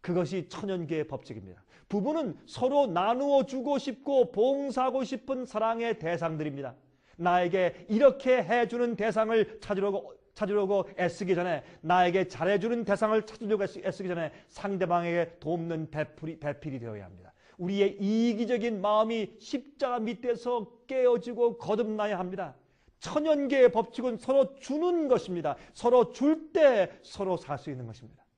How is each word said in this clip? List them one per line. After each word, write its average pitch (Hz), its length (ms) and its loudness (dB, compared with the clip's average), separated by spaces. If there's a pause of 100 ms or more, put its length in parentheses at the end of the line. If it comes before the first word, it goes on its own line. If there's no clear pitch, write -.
그것이 180 480 -4
천연계의 165 580 -4
법칙입니다. 104 560 -14 (280)
부부는 226 560 -2
서로 269 400 2
나누어 247 580 2
주고 269 320 -4
싶고 254 560 0
봉사하고 262 720 0
싶은 254 400 -6
사랑의 226 540 -2
대상들입니다. 156 760 -4 (420)
나에게 175 720 2
이렇게 254 540 4
해주는 240 540 0
대상을 220 640 0
찾으려고, 196 540 -4 (200)
찾으려고 196 540 0 (100)
애쓰기 180 360 0
전에, 170 300 -2 (160)
나에게 180 480 2
잘해주는 208 560 0
대상을 214 400 2
찾으려고 214 400 -2
애쓰-, - 200 -8
애쓰기 185 240 -6
전에 170 240 -4 (160)
상대방에게 175 920 -2
돕는 165 500 -4
배필이, 156 480 -8
배필이 147 400 -8
되어야 110 280 -10
합니다. 90 260 -20 (240)
우리의 196 420 0
이기적인 220 840 0
마음이 214 560 0
십자가 254 600 -6
밑에서 240 720 -4 (160)
깨어지고 240 680 0
거듭나야 214 640 -2
합니다. 185 360 -8 (460)
천연계의 285 720 4
법칙은 226 460 -2
서로 269 380 2
주는 320 520 0
것입니다. 175 480 0 (160)
서로 240 400 4
줄 320 400 0
때 254 400 6 (100)
서로 185 360 -4
살 143 200 -8
수 - 120 -10
있는 127 160 -10
것입니다. - 360 -18 (160)